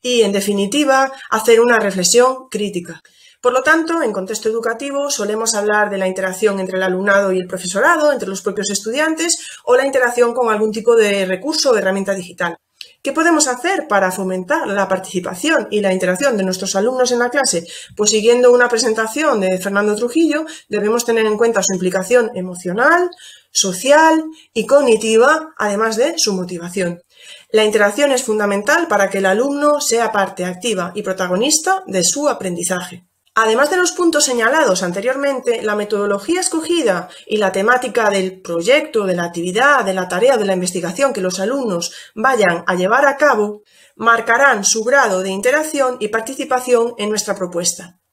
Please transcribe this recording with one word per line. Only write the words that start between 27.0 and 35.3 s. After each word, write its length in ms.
La 120
interacción 480
es 120
fundamental 640
para 220
que 100
el 80
alumno 540
sea 300
parte 320
activa 520
y 80
protagonista 840
de 180
su 240
aprendizaje. 800
Además 320
de 60
los 160
puntos 320
señalados 580
anteriormente, 800